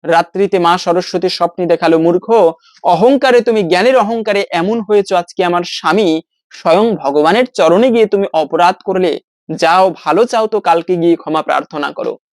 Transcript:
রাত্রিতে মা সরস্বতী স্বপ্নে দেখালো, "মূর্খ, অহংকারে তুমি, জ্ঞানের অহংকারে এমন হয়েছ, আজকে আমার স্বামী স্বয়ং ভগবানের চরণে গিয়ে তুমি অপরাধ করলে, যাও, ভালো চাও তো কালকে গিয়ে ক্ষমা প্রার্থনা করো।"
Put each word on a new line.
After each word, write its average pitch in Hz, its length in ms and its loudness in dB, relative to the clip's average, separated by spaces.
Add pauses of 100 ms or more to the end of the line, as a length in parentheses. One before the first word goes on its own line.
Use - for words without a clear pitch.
রাত্রিতে 185 540 0
মা 170 200 2
সরস্বতী 180 500 -2
স্বপ্নে 175 380 -4
দেখালো, 165 320 2
"মূর্খ, 175 540 2 (300)
অহংকারে 247 580 2
তুমি, 220 220 0
জ্ঞানের 185 340 2
অহংকারে 214 540 -2
এমন 190 300 -2
হয়েছ, 202 320 0
আজকে 180 320 -2
আমার 175 200 -2
স্বামী 170 580 -2 (300)
স্বয়ং 202 440 0
ভগবানের 156 500 0
চরণে 196 440 2
গিয়ে 226 160 2
তুমি 196 260 -2
অপরাধ 170 420 0 (100)
করলে, 185 360 -2 (300)
যাও, 170 440 2 (100)
ভালো 170 200 2
চাও 226 220 -2
তো 214 140 -4
কালকে 170 360 0
গিয়ে 170 200 2
ক্ষমা 156 260 -4
প্রার্থনা 143 500 -6
করো।" 113 260 -8 (140)